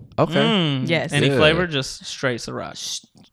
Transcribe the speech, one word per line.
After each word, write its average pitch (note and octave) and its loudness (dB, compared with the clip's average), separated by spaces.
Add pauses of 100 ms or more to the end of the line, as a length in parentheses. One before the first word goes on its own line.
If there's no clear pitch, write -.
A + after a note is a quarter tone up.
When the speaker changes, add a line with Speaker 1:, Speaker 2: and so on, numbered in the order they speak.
(180)
Speaker 1:
Okay. D#3 2
Speaker 2:
Mm. C#3+ 2
Speaker 3:
Yes. D#3+ -2
Speaker 2:
Any C#3+ 4
Speaker 1:
Yeah. C#3 2
Speaker 2:
flavor? E3 4
Just C#3 -6
straight B2 -4
Ciroc. - -10 (280)